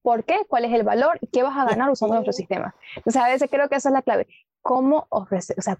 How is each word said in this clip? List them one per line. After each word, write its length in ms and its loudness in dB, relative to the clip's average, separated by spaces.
por 200 2
qué, 140 0
cuál 180 0
es 80 -2
el 120 2
valor 360 2
y 60 -8
qué 160 0
vas 160 0
a 60 2
ganar 260 0
usando 240 0
nuestro 180 0
sistema". 440 -6
Entonces, 260 0
a 60 4
veces 240 2
creo 180 2
que 60 -2
esa 140 0
es 40 4
la 100 2
clave. 260 0
Cómo 480 0
ofrecer, 500 -4
o 40 -6
sea, 180 -4